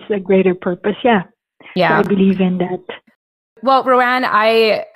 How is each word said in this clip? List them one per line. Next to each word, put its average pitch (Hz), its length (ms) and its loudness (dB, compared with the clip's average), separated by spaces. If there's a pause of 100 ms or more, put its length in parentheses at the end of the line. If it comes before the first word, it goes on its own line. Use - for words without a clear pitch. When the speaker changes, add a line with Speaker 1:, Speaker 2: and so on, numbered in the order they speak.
Speaker 1:
a 202 120 -4
greater 190 340 2
purpose. 190 480 -6
Yeah. 208 200 2 (520)
Speaker 2:
Yeah. 170 140 2
Speaker 1:
So 160 60 2
I 165 80 2
believe 190 360 0
in 185 200 -2
that. 180 220 -6 (840)
Speaker 2:
Well, 262 200 2
Roanne, 254 420 0
I 220 600 0 (100)